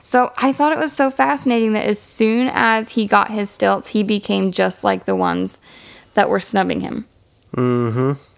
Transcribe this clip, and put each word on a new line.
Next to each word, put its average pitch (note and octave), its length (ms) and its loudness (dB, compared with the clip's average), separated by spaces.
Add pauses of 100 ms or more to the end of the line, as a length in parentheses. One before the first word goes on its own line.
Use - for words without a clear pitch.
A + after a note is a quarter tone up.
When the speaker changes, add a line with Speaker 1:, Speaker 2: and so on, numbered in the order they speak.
Speaker 1:
So - 380 2
I C4+ 140 2
thought D4 200 2
it D4+ 80 -2
was D4+ 120 -2
so C4+ 180 2
fascinating C4 640 0
that G#3+ 100 0
as G#3+ 160 0
soon A3+ 520 0
as A3+ 400 0
he A3 140 0
got G3+ 240 2
his G#3 200 -4
stilts, G3 380 0
he G#3+ 140 0
became G3 480 0
just F#3 320 -2
like F#3+ 220 0
the G3 100 0
ones - 460 -2 (540)
that - 160 2
were G3 100 0
snubbing F#3 400 -2
him. - 240 -8 (500)
Speaker 2:
Mm-hmm. B2 580 0 (260)